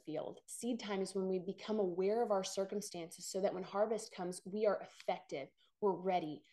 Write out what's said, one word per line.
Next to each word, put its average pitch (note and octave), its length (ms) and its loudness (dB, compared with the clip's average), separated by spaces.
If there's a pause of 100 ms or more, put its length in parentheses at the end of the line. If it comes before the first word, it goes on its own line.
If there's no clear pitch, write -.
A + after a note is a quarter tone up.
field. D3+ 400 -4
Seed A#3 340 -4
time G3+ 220 -2
is F#3+ 140 -2
when F#3+ 120 2
we F#3 120 2
become G3 400 -2
aware F#3+ 420 4
of A3+ 80 2
our F#3+ 140 4
circumstances F#3+ 800 -4
so F#3+ 160 -2
that G3 100 4
when F#3 120 -4
harvest G#3+ 520 0
comes, F3+ 300 -4
we G#3 220 2
are - 160 4
effective, - 640 -4 (340)
we're G3 120 6
ready. F3 600 0